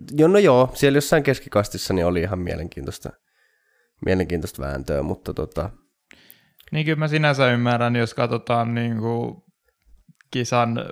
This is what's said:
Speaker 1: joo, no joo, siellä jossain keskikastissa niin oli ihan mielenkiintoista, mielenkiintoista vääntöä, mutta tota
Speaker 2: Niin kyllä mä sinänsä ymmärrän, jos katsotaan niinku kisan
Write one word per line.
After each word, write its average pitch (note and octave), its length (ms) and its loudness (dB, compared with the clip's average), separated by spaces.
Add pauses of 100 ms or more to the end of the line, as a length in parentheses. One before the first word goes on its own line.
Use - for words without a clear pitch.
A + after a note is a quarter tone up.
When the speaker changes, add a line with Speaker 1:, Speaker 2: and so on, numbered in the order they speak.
(120)
Speaker 1:
joo, D3+ 160 6
no G3+ 100 6
joo, C3 360 6
siellä C#3 220 2
jossain C#3+ 260 2
keskikastissa - 720 -2
niin F2 120 2
oli F2+ 140 0
ihan F#2 180 -4
mielenkiintoista, E2 720 -8 (920)
mielenkiintoista F2 580 -2
vääntöä, C#2 400 -4
mutta - 320 -8
tota D#2 360 -6 (1000)
Speaker 2:
Niin D#3 140 -2
kyllä D#3 120 0
mä D#3 100 0
sinänsä D3 440 2
ymmärrän, A#2+ 440 2
jos A#2 180 -2
katsotaan A#2 600 -2
niinku A#2 680 -4 (840)
kisan A#2+ 600 -2